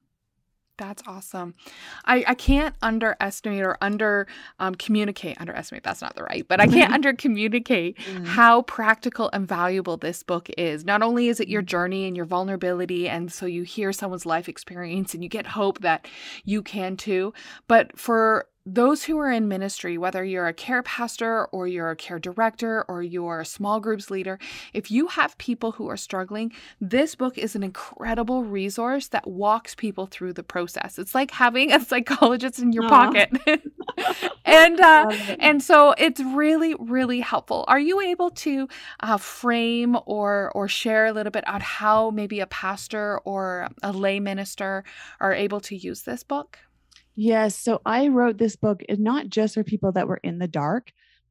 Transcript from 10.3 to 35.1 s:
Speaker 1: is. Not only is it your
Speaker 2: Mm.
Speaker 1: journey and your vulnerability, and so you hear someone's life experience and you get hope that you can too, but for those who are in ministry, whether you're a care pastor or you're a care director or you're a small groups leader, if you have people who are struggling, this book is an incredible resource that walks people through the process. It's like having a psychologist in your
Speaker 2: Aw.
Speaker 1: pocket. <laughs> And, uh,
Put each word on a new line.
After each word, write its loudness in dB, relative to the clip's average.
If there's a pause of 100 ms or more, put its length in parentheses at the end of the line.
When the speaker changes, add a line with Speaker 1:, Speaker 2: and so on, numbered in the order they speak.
Speaker 1:
is. -4
Not 2
only 2
is 0
it -4
your -2
Speaker 2:
Mm. -10
Speaker 1:
journey -2
and -6
your -6
vulnerability, -2
and -6
so -12
you -6
hear -4
someone's -8
life -2
experience -8
and -10
you -8
get -8
hope -2
that 0 (360)
you -2
can -8
too, -4 (340)
but 4
for 2 (200)
those 2
who -2
are 0
in 0
ministry, -6
whether -4
you're -4
a -2
care -4
pastor -4
or -8
you're -4
a -6
care -12
director -4
or -8
you're -6
a -8
small -4
groups -6
leader, -6 (360)
if -8
you 0
have -2
people -6
who -10
are -8
struggling, -8 (260)
this 0
book -4
is -6
an -4
incredible -4
resource -4
that -4
walks 0
people -6
through -10
the -10
process. -8
It's -6
like 0
having 2
a 8
psychologist 0
in 2
your 0
Speaker 2:
Aw. 0
Speaker 1:
pocket. 8 (160)
<laughs> 0 (720)
And, 10
uh, 10